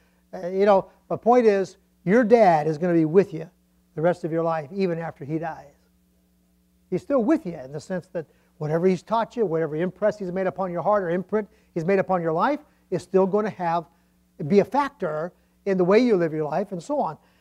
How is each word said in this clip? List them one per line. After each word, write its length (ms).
uh, 140
you 180
know, 220
my 80
point 300
is, 300
your 180
dad 440
is 100
gonna 160
be 120
with 280
you 160
the 60
rest 220
of 80
your 120
life, 280
even 280
after 260
he 120
dies. 280
He's 100
still 220
with 220
you 100
in 160
the 80
sense 340
that 140
whatever 260
he's 160
taught 340
you, 100
whatever 300
impress 440
he's 120
made 160
upon 240
your 120
heart 200
or 60
imprint 400
he's 120
made 140
upon 220
your 120
life 260
is 100
still 240
gonna 240
have, 360
be 120
a 60
factor 680
in 120
the 60
way 160
you 160
live 180
your 120
life 260
and 100
so 180
on. 180